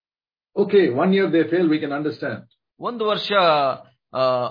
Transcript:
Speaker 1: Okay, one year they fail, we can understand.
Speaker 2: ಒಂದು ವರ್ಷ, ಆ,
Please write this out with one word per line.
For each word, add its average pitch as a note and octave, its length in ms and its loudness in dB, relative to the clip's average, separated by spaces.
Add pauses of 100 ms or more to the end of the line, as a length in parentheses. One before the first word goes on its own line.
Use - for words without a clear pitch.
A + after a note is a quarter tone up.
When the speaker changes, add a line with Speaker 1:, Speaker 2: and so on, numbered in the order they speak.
(580)
Speaker 1:
Okay, F#3+ 320 4
one C#3+ 180 0
year G3 180 2
they D#3 240 2
fail, F3 140 0
we D#3 140 2
can D3 120 -6
understand. C#3 520 -8 (380)
Speaker 2:
ಒಂದು A3 240 -6
ವರ್ಷ, G#3 280 -4 (800)
ಆ, B2+ 360 0